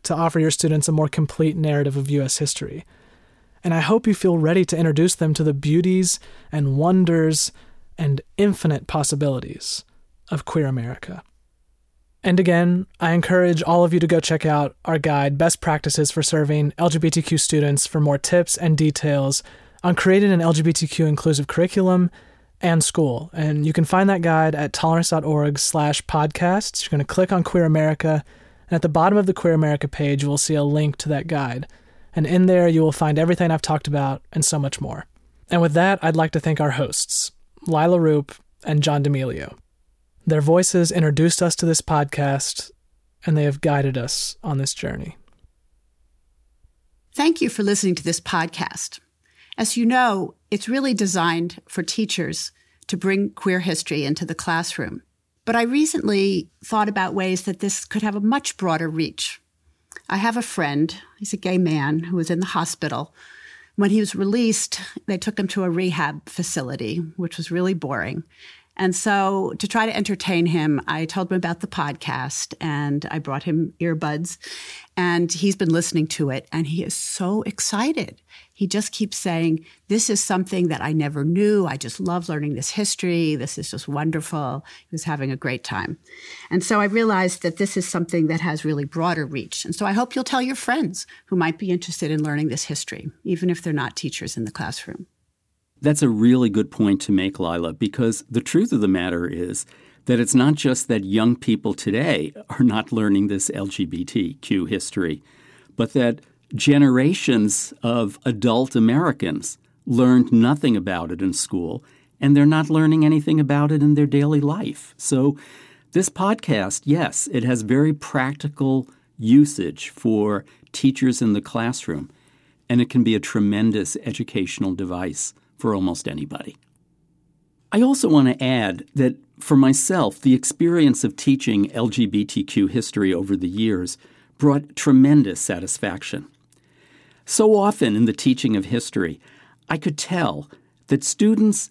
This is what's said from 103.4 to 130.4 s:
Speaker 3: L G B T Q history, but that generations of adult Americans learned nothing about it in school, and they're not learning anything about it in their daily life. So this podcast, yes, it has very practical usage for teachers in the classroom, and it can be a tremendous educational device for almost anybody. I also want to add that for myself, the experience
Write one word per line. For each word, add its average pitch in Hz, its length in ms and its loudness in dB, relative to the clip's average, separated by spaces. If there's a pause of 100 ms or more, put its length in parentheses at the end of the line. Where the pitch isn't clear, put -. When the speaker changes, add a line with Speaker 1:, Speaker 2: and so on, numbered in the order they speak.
Speaker 3:
L 98 140 -6
G 98 180 -6
B 87 200 -6
T 87 300 -4
Q 92 320 -2
history, 87 580 -4 (500)
but 113 180 -2
that 120 280 0 (340)
generations 131 1300 2
of 117 420 -2
adult 120 520 0
Americans 117 800 0 (260)
learned 127 480 4
nothing 120 440 4
about 90 340 -4
it 87 100 -8
in 95 120 0
school, 85 500 -6 (380)
and 139 160 6
they're 143 100 6
not 156 240 2
learning 156 340 4
anything 156 360 4
about 147 320 2
it 151 100 2
in 147 120 6
their 147 120 4
daily 143 340 2
life. 156 560 -6
So 143 400 0 (540)
this 185 180 0
podcast, 160 760 -2
yes, 147 480 0
it 123 100 0
has 120 200 0
very 139 300 2
practical 139 960 -2 (300)
usage 113 720 2
for 104 560 -2 (260)
teachers 131 500 0
in 113 120 2
the 107 100 0
classroom, 113 640 -6 (600)
and 123 120 4
it 117 80 2
can 123 140 2
be 110 140 4
a 98 40 0
tremendous 104 840 0
educational 95 720 -4
device 90 580 -6 (220)
for 110 200 -2
almost 92 320 -4
anybody. - 480 -12 (1120)
I 214 120 4
also 262 260 4
want 147 180 6
to 127 180 -2
add 113 400 -2 (120)
that 131 180 2 (240)
for - 180 2
myself, 135 640 4
the 127 140 6
experience 156 680 2